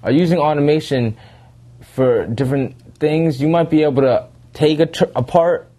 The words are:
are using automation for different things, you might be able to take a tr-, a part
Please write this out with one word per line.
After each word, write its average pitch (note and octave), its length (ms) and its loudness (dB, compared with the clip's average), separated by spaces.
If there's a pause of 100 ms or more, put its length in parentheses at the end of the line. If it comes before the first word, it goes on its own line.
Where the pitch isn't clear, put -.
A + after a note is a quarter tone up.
are - 80 -4
using E3+ 260 2
automation D3 800 0 (640)
for B2 460 0
different C3 720 -6
things, D3+ 420 0
you D3 60 0
might E3 220 0
be D#3 140 2
able C#3 200 2
to B2 240 0 (260)
take D3+ 260 0
a D#3+ 60 4
tr-, D#3 200 -2 (100)
a B2+ 80 -2
part E3+ 560 0